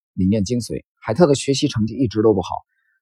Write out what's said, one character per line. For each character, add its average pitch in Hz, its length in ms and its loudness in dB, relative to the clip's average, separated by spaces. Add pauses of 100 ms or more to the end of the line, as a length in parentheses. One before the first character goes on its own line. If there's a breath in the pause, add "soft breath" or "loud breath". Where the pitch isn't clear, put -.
(120)
理 92 160 0
念 104 160 2
精 123 160 -4
髓。 - 240 -8 (160)
海 - 140 -6
特 170 120 4
的 143 100 4
学 139 180 -2
习 139 160 -2
成 107 180 -2
绩 110 80 -8
一 123 140 0
直 107 120 -2
都 113 120 6
不 95 80 0
好， - 80 -8 (520)